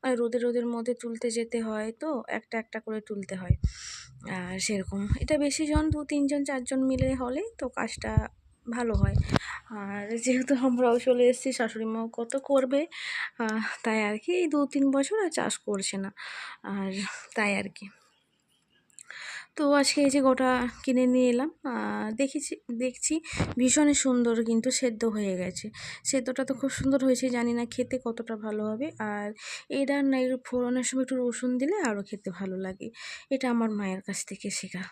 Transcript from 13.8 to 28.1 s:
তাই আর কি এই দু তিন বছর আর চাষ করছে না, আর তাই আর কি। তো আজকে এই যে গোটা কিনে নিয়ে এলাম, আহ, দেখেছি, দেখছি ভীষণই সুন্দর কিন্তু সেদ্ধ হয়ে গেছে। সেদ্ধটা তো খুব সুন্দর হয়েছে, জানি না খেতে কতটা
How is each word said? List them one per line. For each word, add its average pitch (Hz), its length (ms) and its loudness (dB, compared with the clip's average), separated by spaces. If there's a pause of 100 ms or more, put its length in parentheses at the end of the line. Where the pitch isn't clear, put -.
তাই 220 200 2
আর 208 140 0
কি - 140 -4
এই 359 160 2
দু 285 180 2
তিন 277 260 2
বছর 277 320 2
আর 339 60 0
চাষ - 280 -2
করছে 196 400 -4
না, 190 160 -6 (500)
আর 196 280 -4 (440)
তাই 208 200 0
আর 196 200 -4
কি। 196 120 -16 (1700)
তো 285 180 6
আজকে 285 280 6
এই 285 80 8
যে 277 120 4
গোটা 254 460 4 (160)
কিনে 254 220 4
নিয়ে 254 240 6
এলাম, 254 220 2 (120)
আহ, 214 520 -4
দেখেছি, 277 400 -2 (220)
দেখছি 254 440 -2 (380)
ভীষণই 285 340 6
সুন্দর 240 500 4
কিন্তু 226 280 2
সেদ্ধ 233 340 0
হয়ে 208 320 0
গেছে। 185 320 -6 (340)
সেদ্ধটা 262 420 0
তো 269 80 -2
খুব 269 160 -2
সুন্দর 269 340 2
হয়েছে, 262 260 4
জানি 240 240 2
না 240 120 0
খেতে 247 400 -2
কতটা 233 300 -4